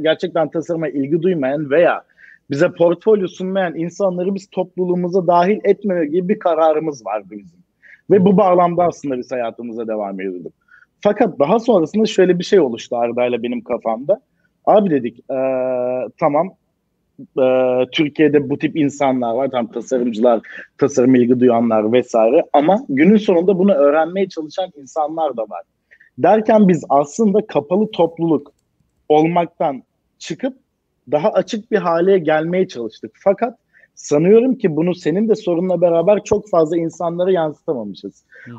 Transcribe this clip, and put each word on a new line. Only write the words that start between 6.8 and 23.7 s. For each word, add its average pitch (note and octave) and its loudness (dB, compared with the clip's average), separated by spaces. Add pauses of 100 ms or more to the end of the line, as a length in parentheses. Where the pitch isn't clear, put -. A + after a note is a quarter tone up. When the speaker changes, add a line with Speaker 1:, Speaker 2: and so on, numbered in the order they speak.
Speaker 1:
vardı G2+ -8
bizim. G2+ -20 (500)
Ve F#3 4
bu G3 4
bağlamda F3+ 2
aslında C#3+ -4
biz A#2+ -10
hayatımıza A#2 -8
devam G2+ -6
ediyorduk. F2+ -10 (480)
Fakat G#3 0
daha F#3 2
sonrasında G#3+ 2
şöyle F3+ 2
bir E3+ -6
şey G3+ 4
oluştu A#2+ -4
Arda'yla A#2+ -2
benim A#2+ -6
kafamda. B2 -4 (460)
Abi G3 4
dedik, A#2+ -2 (120)
"Ee, B2+ -4 (120)
tamam, D#3+ 0 (920)
ee, B2+ 2
Türkiye'de C#3+ 0
bu C#3 -4
tip D3+ -4
insanlar C3 -2
var. C3 -2
Tam A#2+ -4
tasarımcılar, A#2 0 (380)
tasarım C3 2
ilgi B2 4
duyanlar A2+ 2
vesaire. A#2+ 2
Ama F3+ 2
günün D#3+ 4
sonunda F#3 2
bunu G3 2